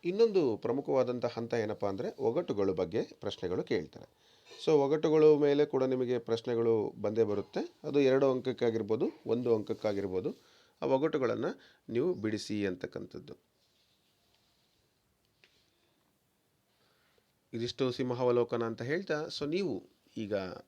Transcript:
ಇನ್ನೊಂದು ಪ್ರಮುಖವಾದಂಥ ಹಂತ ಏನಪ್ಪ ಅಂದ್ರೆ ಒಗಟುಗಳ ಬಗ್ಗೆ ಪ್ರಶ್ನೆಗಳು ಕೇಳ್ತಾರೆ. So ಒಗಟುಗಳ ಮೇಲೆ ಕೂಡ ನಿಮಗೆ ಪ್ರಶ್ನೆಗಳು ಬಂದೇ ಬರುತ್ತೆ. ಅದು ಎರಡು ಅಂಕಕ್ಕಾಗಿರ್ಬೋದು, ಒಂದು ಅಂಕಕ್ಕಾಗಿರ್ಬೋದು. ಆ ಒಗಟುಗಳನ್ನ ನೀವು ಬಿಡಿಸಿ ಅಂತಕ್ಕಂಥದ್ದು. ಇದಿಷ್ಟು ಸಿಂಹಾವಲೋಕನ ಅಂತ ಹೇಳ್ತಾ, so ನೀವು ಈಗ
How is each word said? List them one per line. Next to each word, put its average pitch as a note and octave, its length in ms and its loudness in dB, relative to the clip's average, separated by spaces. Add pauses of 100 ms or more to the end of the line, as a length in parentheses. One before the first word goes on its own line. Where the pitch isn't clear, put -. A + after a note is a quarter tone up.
ಇನ್ನೊಂದು F#3 520 2
ಪ್ರಮುಖವಾದಂಥ B2+ 680 -2
ಹಂತ A#2 280 -4
ಏನಪ್ಪ G#2+ 320 -2
ಅಂದ್ರೆ G2+ 380 -6
ಒಗಟುಗಳ A2+ 460 0
ಬಗ್ಗೆ F#2 340 -2
ಪ್ರಶ್ನೆಗಳು F#2+ 600 -6
ಕೇಳ್ತಾರೆ. - 420 -6 (600)
So E3 60 4
ಒಗಟುಗಳ D3+ 520 4 (160)
ಮೇಲೆ C#3+ 260 4
ಕೂಡ C3+ 180 0
ನಿಮಗೆ B2+ 340 0
ಪ್ರಶ್ನೆಗಳು A2+ 840 0
ಬಂದೇ A2 220 2
ಬರುತ್ತೆ. G2+ 500 -4 (100)
ಅದು C#3+ 160 0
ಎರಡು C3+ 320 4
ಅಂಕಕ್ಕಾಗಿರ್ಬೋದು, A#2 760 -2 (160)
ಒಂದು A#2+ 300 2
ಅಂಕಕ್ಕಾಗಿರ್ಬೋದು. G2+ 800 -4 (460)
ಆ - 40 -4
ಒಗಟುಗಳನ್ನ C3+ 600 0 (440)
ನೀವು C3+ 240 0
ಬಿಡಿಸಿ G#2+ 540 -4
ಅಂತಕ್ಕಂಥದ್ದು. - 680 -10 (4000)
ಇದಿಷ್ಟು B2 380 -2
ಸಿಂಹಾವಲೋಕನ A#2+ 720 0
ಅಂತ A2+ 180 -6
ಹೇಳ್ತಾ, D#3 440 -4
so - 240 -8
ನೀವು D#3 440 -4 (240)
ಈಗ A2 180 -4 (320)